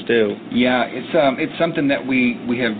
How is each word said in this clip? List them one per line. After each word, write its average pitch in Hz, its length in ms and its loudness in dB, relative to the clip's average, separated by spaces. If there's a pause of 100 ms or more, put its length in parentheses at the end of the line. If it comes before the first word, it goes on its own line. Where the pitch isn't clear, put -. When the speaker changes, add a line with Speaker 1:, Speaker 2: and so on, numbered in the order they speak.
Speaker 1:
do. 107 280 2 (160)
Speaker 2:
Yeah, 123 340 2
it's, - 300 -10
um, 139 220 4
it's 151 220 -4
something 160 300 0
that 135 160 -2
we, 127 440 2
we 120 100 0
have 117 200 0